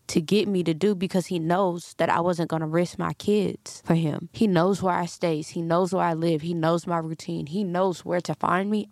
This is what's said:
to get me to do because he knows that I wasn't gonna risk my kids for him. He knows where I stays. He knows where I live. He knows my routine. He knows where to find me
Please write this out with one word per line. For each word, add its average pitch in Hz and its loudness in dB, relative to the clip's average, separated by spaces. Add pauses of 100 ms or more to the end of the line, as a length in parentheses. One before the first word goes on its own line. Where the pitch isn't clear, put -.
to - 2
get 190 2
me 196 0
to 165 0
do 202 2
because 180 -2
he 180 -4
knows 175 0
that 165 2
I 160 4
wasn't 170 0
gonna 160 -2
risk 170 0
my 170 -2
kids - -2
for 170 4
him. 165 0
He - 2
knows 180 2
where 180 0
I 175 -2
stays. 160 -2
He 170 -6
knows 175 2
where 175 2
I 170 2
live. 160 0
He 170 -4
knows 165 0
my 170 -2
routine. 160 -6
He 185 -4
knows 180 0
where 175 -2
to 160 -4
find 190 0
me 208 -2